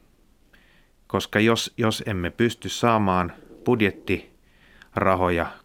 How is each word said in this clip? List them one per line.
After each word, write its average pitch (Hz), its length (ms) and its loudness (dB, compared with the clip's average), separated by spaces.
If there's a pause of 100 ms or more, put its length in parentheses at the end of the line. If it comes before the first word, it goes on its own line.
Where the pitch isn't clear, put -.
(1080)
koska - 340 -2
jos, 113 360 0
jos 110 300 -2
emme 90 240 -4
pysty 113 380 -2
saamaan 92 640 0 (320)
budjettirahoja 92 1800 -2 (180)